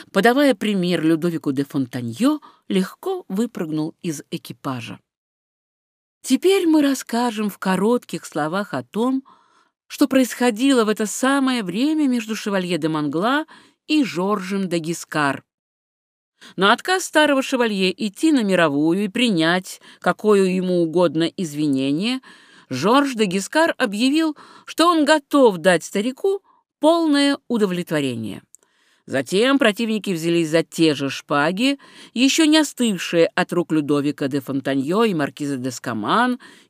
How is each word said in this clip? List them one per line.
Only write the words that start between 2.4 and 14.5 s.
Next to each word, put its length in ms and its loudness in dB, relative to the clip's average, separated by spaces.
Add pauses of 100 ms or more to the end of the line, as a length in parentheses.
легко 600 -4
выпрыгнул 720 -4
из 280 -8
экипажа. 680 -10 (1200)
Теперь 460 2
мы 140 4
расскажем 680 -2
в 80 -12
коротких 640 -2
словах 500 -4
о 100 -6
том, 400 -2 (640)
что 180 0
происходило 760 2
в 40 -4
это 180 -2
самое 580 -2
время 420 -2
между 300 -2
шевалье 420 -4
де 100 -2
Мангла 560 -2 (440)
и 160 2
Жоржем 640 -4